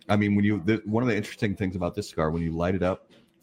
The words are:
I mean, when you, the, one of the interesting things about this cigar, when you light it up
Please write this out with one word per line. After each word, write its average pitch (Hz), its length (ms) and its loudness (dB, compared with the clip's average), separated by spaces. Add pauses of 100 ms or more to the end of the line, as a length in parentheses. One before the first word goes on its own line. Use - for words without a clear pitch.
I 104 80 4
mean, 104 180 4
when 101 80 4
you, 104 220 2
the, 107 180 2
one 110 200 0
of 127 60 2
the 104 60 2
interesting 101 400 -4
things 92 220 -4
about 85 180 -2
this - 140 -6
cigar, 78 220 0
when 85 100 -2
you 82 100 -2
light 87 240 0
it 90 80 -2
up 92 280 -2 (320)